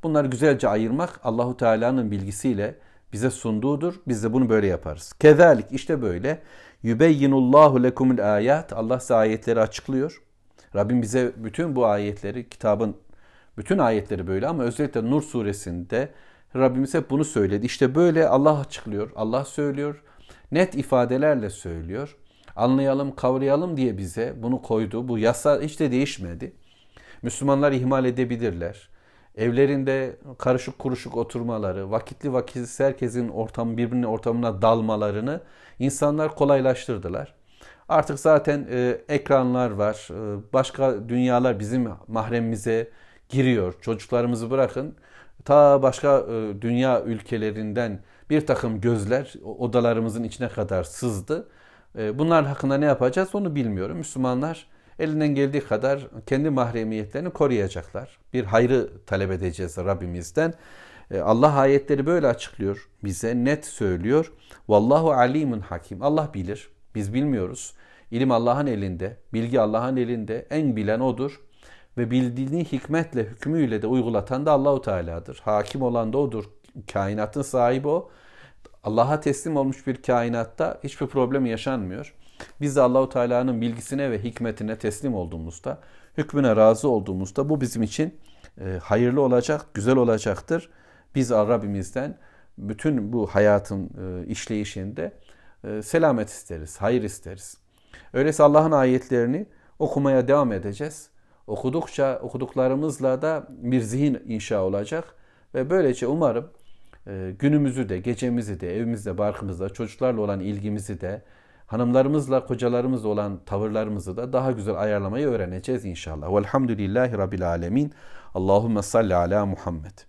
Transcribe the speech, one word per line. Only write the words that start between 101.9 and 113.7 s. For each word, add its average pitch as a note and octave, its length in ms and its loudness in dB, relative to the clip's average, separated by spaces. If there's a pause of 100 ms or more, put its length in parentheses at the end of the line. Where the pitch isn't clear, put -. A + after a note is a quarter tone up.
okuduklarımızla C3 1000 -2
da D#3 280 -4
bir B2 300 -2
zihin B2+ 460 0
inşa A2 360 -2
olacak G2+ 520 -4 (400)
ve C3 160 -2
böylece C#3+ 360 2
umarım, C3+ 440 0 (560)
e, F#2+ 320 -8
günümüzü C3+ 500 2
de, F#2 100 -2
gecemizi A2 640 -4
de, F2+ 160 -6
evimizde, G#2+ 420 -4
barkımızda, G2 500 -4
çocuklarla A2+ 520 -4
olan G2+ 200 -2
ilgimizi G2+ 600 -6
de, G2 220 -8 (440)
hanımlarımızla, C3 800 2
kocalarımızla A#2+ 640 0
olan G#2 380 -2
tavırlarımızı G#2 720 -4